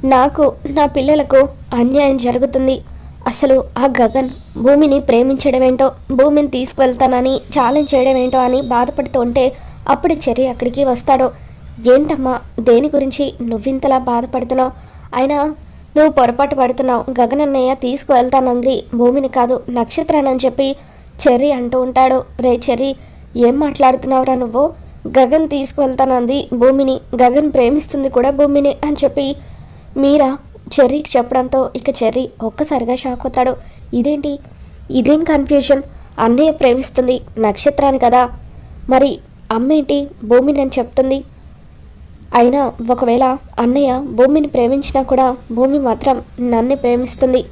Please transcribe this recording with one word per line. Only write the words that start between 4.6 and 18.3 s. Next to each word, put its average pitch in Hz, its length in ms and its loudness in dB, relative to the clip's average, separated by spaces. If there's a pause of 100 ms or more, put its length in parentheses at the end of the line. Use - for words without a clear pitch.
ప్రేమించడమేంటో, 262 920 2 (200)
భూమిని 294 360 2
తీసుకువెళ్తానని 254 880 0
ఛాలెంజ్ 277 600 0
చేయడమేంటో" 262 420 2
అని 254 240 2
బాధపడుతూ 247 600 -2
ఉంటే 247 320 0 (360)
అప్పుడు 294 240 0
చెర్రి 262 340 -2
అక్కడికి 247 360 -4
వస్తాడు. 254 640 0 (480)
"ఏంటమ్మా, 269 440 0 (200)
దేని 240 280 2
గురించి 285 540 -2
నువ్వింతలా 262 560 -2
బాధపడుతున్నావు? 254 720 -2 (440)
అయినా 285 300 0 (520)
నువ్వు 302 140 6
పొరపాటు 269 440 2
పడుతున్నావు. 247 680 -2
గగన్ 247 200 0
అన్నయ్య 269 320 0
తీసుకువెళ్తానంది 254 1080 0 (120)